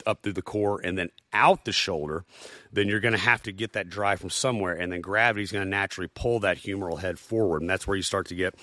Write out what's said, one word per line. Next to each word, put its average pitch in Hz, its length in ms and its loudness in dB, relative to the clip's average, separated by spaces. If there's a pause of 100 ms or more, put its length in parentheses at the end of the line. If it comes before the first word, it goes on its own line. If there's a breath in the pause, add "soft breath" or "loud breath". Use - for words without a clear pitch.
up 107 160 0
through 104 120 -4
the 90 80 -4
core, 101 400 0
and 92 140 -2
then 87 140 -2 (220)
out 147 320 6
the 110 80 -4
shoulder, 80 520 -2 (480 loud breath)
then 101 160 2
you're 107 120 0
gonna 113 180 2
have 117 240 2
to 104 100 -8
get 107 200 -6
that 95 160 -4
drive 98 320 0
from 92 100 -10
somewhere, 101 440 0
and 90 180 -4
then 87 80 -4
gravity's 104 520 2
gonna 101 120 -2
naturally 98 500 -2
pull 117 260 0
that 92 180 4
humeral 92 420 -4
head 90 180 -4
forward, 95 440 0
and 85 80 -2
that's 95 160 -2
where 98 100 0
you 92 80 -2
start 95 240 -2
to 87 80 -10
get 90 260 -2